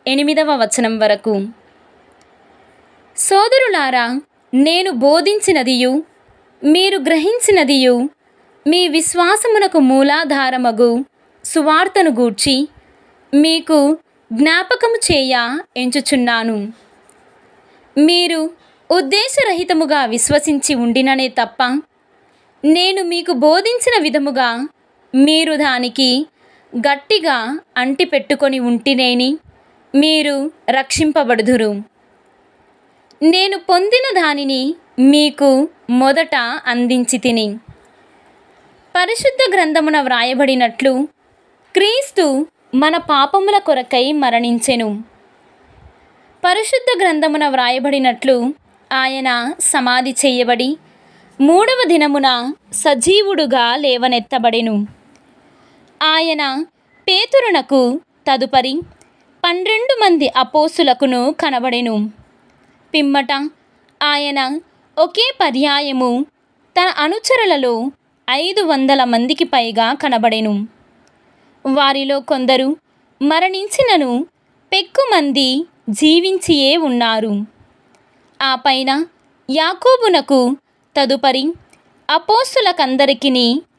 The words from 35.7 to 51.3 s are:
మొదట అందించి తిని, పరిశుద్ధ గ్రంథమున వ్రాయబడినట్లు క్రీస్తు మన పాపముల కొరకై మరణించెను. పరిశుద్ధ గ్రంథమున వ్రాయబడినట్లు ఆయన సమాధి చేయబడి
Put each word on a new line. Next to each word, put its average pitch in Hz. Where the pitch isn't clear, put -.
మొదట 269
అందించి 247
తిని, 226
పరిశుద్ధ 466
గ్రంథమున 311
వ్రాయబడినట్లు 254
క్రీస్తు 381
మన 294
పాపముల 320
కొరకై 269
మరణించెను. 233
పరిశుద్ధ 440
గ్రంథమున 302
వ్రాయబడినట్లు 262
ఆయన 262
సమాధి 254
చేయబడి 247